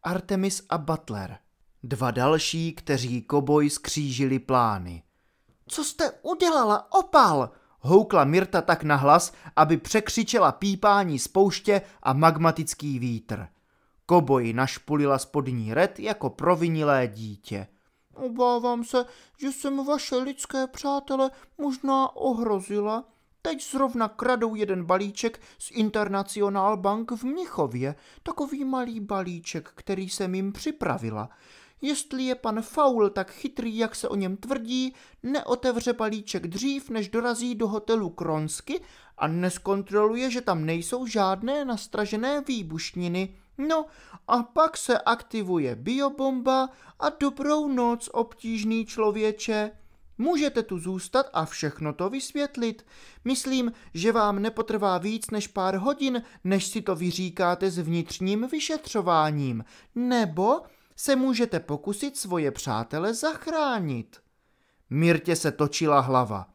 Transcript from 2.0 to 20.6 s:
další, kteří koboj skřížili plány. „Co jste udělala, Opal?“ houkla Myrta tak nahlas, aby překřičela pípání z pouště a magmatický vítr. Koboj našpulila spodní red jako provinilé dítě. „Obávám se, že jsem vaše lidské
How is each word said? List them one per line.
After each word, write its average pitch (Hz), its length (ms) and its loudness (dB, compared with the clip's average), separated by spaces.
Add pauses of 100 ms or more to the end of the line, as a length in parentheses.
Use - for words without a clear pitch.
další, 156 600 2
kteří 123 480 -2
koboj 147 480 4
skřížili 135 680 -2
plány. 104 640 0 (640)
„Co - 160 -6
jste - 280 -2 (100)
udělala, 311 720 2
Opal?“ 180 600 6 (280)
houkla 190 440 8
Myrta 175 380 4
tak 165 220 2
nahlas, 147 500 6 (220)
aby 156 220 6
překřičela 214 760 2
pípání 196 680 2
z - 80 -4
pouště 196 540 4 (220)
a 135 100 2
magmatický 156 840 2
vítr. 113 480 -6 (580)
Koboj 131 480 4
našpulila 139 640 0
spodní 123 560 -2
red 190 260 2
jako 208 300 -4
provinilé 156 760 2
dítě. 107 600 -10 (460)
„Obávám 240 680 0
se, 247 220 0 (320)
že 277 140 -4
jsem 277 340 -4
vaše 285 300 -2
lidské 262 520 -4